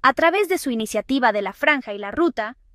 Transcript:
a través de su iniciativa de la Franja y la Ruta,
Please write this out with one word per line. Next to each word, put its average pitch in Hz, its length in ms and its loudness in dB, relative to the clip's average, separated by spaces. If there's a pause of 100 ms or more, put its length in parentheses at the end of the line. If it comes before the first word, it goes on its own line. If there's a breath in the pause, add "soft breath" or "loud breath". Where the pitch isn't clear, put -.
a 262 120 6
través 339 340 2
de 359 100 0
su - 120 -6
iniciativa 226 600 0
de 202 100 -4
la 190 100 -6
Franja 285 400 0
y 202 60 -10
la 202 120 -10
Ruta, 247 460 -2 (180)